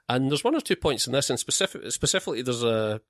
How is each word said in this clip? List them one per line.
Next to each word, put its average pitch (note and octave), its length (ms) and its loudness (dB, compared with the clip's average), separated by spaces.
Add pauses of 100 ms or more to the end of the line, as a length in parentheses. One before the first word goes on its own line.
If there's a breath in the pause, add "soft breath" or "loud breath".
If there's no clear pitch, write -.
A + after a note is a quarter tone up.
And C3+ 240 2
there's C#3+ 100 0
one D4 140 2
or D4 40 0
two - 140 2
points C#3+ 320 0
in B2 60 -4
this, C#3 180 2
and A#2+ 80 0
specific-, - 540 -2
specifically D3+ 500 0
there's A#2+ 220 0
a A2 460 2